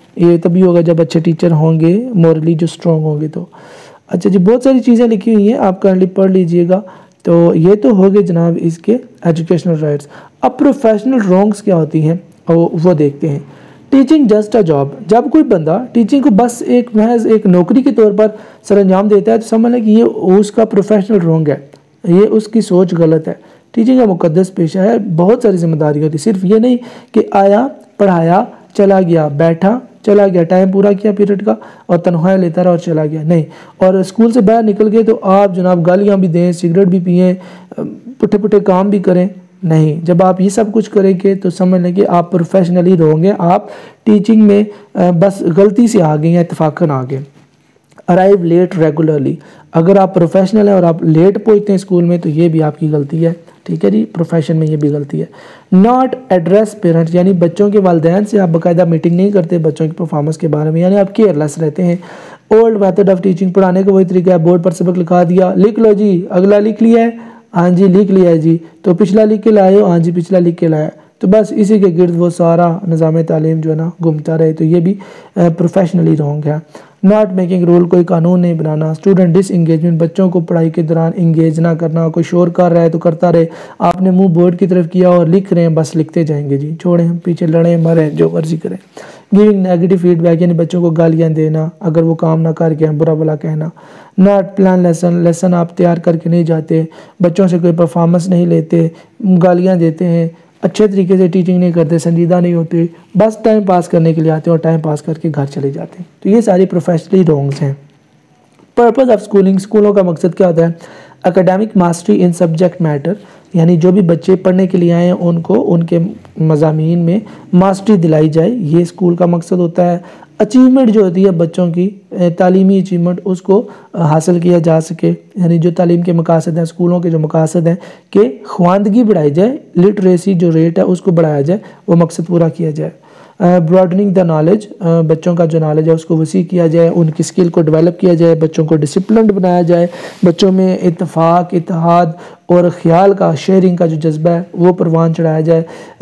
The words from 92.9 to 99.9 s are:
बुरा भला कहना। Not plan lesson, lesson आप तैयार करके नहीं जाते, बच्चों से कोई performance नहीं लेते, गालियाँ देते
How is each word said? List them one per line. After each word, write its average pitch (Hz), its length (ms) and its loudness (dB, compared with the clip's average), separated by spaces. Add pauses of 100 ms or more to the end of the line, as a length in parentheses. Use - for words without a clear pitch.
बुरा 156 220 0
भला 156 200 -2
कहना। 156 360 -8 (480)
Not 196 240 4 (160)
plan 185 260 2
lesson, 170 280 0 (100)
lesson 170 300 0
आप 170 240 -2
तैयार 170 220 0
करके 165 300 -2
नहीं 170 160 0
जाते, 160 420 -2 (340)
बच्चों 175 260 0
से 170 120 0
कोई 175 120 0
performance 170 580 0
नहीं 175 180 0
लेते, 165 440 0 (300)
गालियाँ 180 560 2
देते 165 280 -2